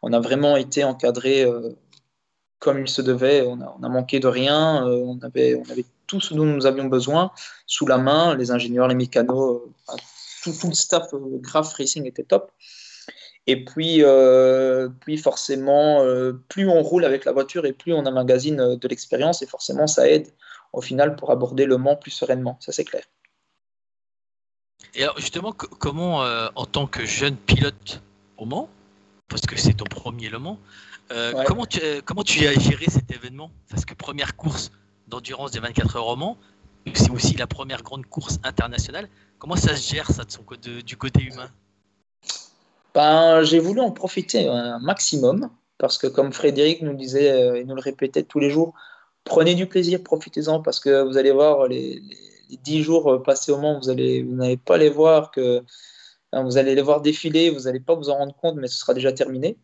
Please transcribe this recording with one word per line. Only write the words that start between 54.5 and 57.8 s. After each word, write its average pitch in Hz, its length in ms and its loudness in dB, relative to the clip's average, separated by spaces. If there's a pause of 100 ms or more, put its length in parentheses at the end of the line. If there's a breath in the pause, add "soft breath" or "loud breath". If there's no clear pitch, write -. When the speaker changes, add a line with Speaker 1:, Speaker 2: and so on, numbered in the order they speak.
Speaker 1:
pas 175 200 2
les 156 140 6
voir, 151 400 4
que, 123 320 0 (680 loud breath)
enfin, 131 100 -2
vous 127 160 0
allez 135 160 4
les 139 80 4
voir 147 180 4
défiler, 156 500 2
vous 143 100 -4
n'allez 127 180 -4
pas 147 160 0